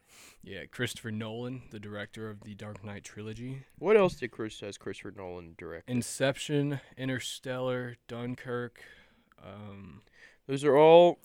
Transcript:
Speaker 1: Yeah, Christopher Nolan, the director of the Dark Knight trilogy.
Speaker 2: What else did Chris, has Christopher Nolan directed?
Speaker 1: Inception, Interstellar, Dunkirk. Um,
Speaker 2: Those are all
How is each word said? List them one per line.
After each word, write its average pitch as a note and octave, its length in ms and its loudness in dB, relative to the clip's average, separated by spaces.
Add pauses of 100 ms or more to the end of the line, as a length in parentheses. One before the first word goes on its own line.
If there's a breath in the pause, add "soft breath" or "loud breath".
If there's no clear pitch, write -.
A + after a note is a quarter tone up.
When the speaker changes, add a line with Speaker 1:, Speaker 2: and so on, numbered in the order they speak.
(420 soft breath)
Speaker 1:
Yeah, F2+ 280 -14
Christopher - 400 -8
Nolan, A#2 600 -10
the A2 80 -14
director G#2 520 -12
of G#2 140 -16
the G#2+ 100 -14
Dark G#2 280 -14
Knight G2+ 220 -14
trilogy. A#2 600 -12 (140)
Speaker 2:
What G3+ 180 4
else F#3 180 4
did A#2+ 160 -8
Chris, A2 300 -8
has G2+ 180 -12
Christopher G2+ 360 -12
Nolan F2+ 440 -12
directed? E2 340 -10
Speaker 1:
Inception, C#3 880 -2 (160 loud breath)
Interstellar, B2+ 1000 -6 (120)
Dunkirk. A#2+ 760 -8 (600 soft breath)
Um, G2 580 -18 (460 soft breath)
Speaker 2:
Those C#3 180 -4
are C#3 120 6
all E3 480 10